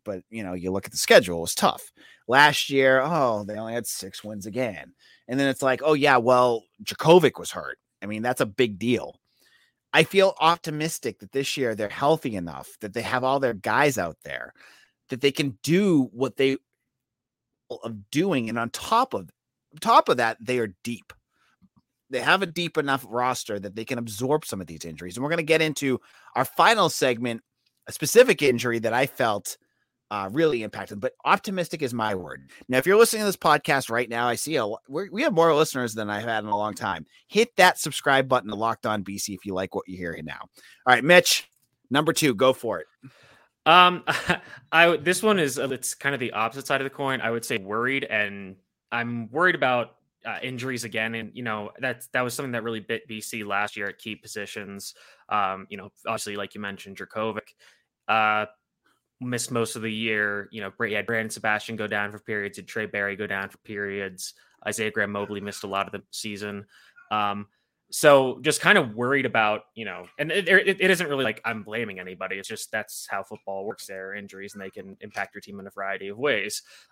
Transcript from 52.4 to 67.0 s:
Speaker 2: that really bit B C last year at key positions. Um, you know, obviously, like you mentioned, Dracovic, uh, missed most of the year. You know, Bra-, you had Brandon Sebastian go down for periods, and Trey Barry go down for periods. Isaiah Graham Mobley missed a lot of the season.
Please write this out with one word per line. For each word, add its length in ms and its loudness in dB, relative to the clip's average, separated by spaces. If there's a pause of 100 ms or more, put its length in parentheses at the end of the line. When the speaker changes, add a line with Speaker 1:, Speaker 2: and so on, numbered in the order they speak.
Speaker 2:
that 120 -4
really 180 -6
bit 260 -8
B 140 -12
C 240 -10
last 320 -4
year 100 -6
at 100 -10
key 200 -12
positions. 760 -12 (360)
Um, 400 -2
you 80 -14
know, 160 -18 (120)
obviously, 300 -6
like 180 -10
you 60 -14
mentioned, 380 -12
Dracovic, 580 -8 (540)
uh, 380 2 (760)
missed 280 -6
most 240 -2
of 80 -10
the 80 -4
year. 600 -2
You 100 -12
know, 140 -10
Bra-, 140 -4
you 60 -4
had 100 -4
Brandon 240 -2
Sebastian 460 -4
go 100 -6
down 260 -4
for 60 -12
periods, 400 -6
and 100 -14
Trey 200 -6
Barry 280 -4
go 120 -6
down 220 -6
for 100 -20
periods. 720 -8 (340)
Isaiah 220 -2
Graham 220 -2
Mobley 300 -6
missed 220 -10
a 40 -8
lot 180 -2
of 60 -14
the 180 -10
season. 560 -10 (460)